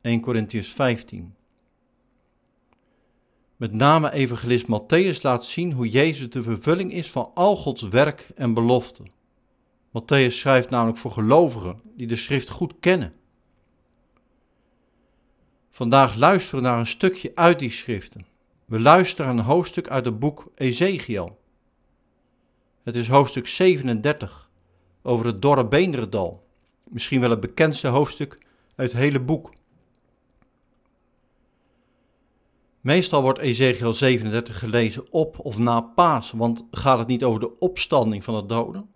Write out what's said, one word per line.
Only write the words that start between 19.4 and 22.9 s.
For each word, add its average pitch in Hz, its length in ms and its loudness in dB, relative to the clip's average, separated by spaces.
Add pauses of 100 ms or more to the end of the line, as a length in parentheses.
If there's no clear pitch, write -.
een 117 60 0
hoofdstuk - 380 0
uit 127 160 -4
het 113 140 -4
boek 147 360 -6
Ezekiel. 123 840 -4 (1400)
Het 117 140 -6